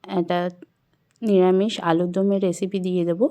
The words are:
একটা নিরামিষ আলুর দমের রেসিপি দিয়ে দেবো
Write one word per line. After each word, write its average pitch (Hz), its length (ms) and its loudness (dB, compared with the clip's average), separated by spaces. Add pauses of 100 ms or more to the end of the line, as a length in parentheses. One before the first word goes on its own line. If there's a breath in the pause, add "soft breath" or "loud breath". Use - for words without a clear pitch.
একটা 180 340 -2 (840)
নিরামিষ 190 520 4 (160)
আলুর 175 260 0
দমের 196 320 2
রেসিপি 185 400 -4
দিয়ে 180 220 0
দেবো 180 220 0